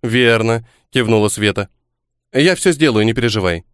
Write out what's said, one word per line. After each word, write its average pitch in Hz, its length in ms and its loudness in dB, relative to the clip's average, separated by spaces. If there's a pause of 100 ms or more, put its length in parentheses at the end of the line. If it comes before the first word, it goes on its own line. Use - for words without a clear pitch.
Верно, 117 640 0 (240)
кивнула 110 380 0
Света. 104 400 -2 (640)
Я 160 220 2
все 180 180 0
сделаю, 135 320 0
не 113 100 0
переживай. 101 600 -2